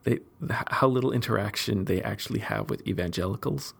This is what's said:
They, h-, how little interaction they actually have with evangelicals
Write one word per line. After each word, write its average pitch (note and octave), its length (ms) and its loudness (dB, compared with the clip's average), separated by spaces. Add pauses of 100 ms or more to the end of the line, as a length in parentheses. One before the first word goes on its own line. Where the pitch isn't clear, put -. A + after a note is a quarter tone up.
They, A#2+ 140 4 (300)
h-, - 200 -2
how - 180 4
little B2+ 260 4
interaction G#2+ 720 0
they F#2 160 2
actually G#2+ 380 -2
have G#2 280 -2
with - 180 -4
evangelicals G2 920 -2